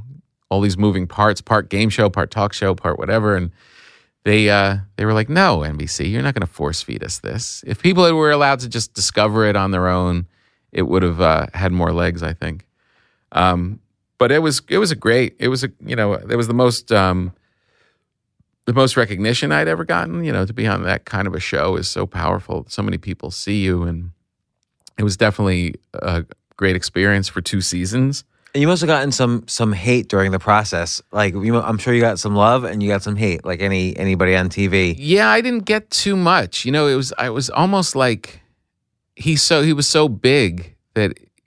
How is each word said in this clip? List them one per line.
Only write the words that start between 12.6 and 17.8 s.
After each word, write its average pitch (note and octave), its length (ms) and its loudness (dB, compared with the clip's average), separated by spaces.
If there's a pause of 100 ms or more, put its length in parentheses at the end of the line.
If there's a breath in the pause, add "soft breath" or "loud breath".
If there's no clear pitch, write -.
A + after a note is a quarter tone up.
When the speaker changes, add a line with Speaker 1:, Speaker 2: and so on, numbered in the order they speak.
Speaker 1:
Um, F2+ 480 -2 (360)
but B2 140 4
it D3+ 80 2
was, D3+ 300 0
it - 80 0
was G3 140 0
a - 40 -4
great, A#2 440 0
it B2 100 0
was B2+ 160 -2
a, - 60 -6 (140)
you A#2+ 120 -8
know, G#2 160 0
it A#2 240 -4
was A#2 100 0
the A#2 60 -2
most, B2 400 0
um, F#2 400 2 (1300)